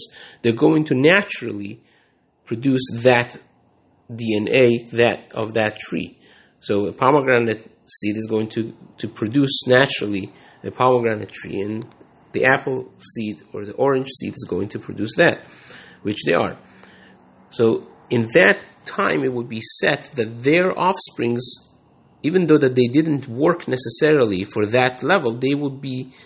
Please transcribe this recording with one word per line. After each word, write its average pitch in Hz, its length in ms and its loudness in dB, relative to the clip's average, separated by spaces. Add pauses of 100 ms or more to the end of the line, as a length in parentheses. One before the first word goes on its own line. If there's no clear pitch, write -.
(420)
they're 117 100 4
going 156 340 2
to 147 100 0
naturally 127 880 0 (640)
produce 127 400 0 (180)
that 123 320 4 (800)
D 113 220 -2
N 104 140 -2
A 123 280 6 (200)
that, - 360 0
of 113 220 -6
that 107 240 -2
tree. - 380 -8 (420)
So 104 260 -2
a 87 80 -6
pomegranate 127 760 2 (180)
seed 104 280 -4
is 110 120 -6
going 110 220 -2
to, - 240 -6 (260)
to 113 80 -6
produce 135 600 -2
naturally 104 640 0 (320)
a 101 80 -8
pomegranate 113 600 0
tree, - 300 -10
and 107 240 -8 (460)
the 123 140 0
apple 131 520 0
seed 107 440 -8 (120)
or 104 120 -10
the 101 80 -12
orange 135 340 0
seed - 260 -6
is - 160 -10
going 95 200 -4
to - 100 -10
produce 101 360 -8
that, 165 300 2 (580)
which - 220 -4
they 156 80 2
are. - 240 0 (920)
So 117 380 0 (220)
in 117 140 0 (100)
that 190 360 4 (160)
time, 170 380 -2
it 131 100 -2
would 120 160 -8
be 113 120 -8
set - 540 -2
that 117 280 -6
their 175 340 2
offsprings, 123 640 -2 (800)
even 175 240 2
though 151 120 8
that 131 180 2
they 123 120 4
didn't 143 400 0
work 156 400 0
necessarily 127 760 2
for 107 240 -2
that 123 340 0
level, 131 380 0
they 131 160 0
would 139 260 -6
be 127 300 -8 (140)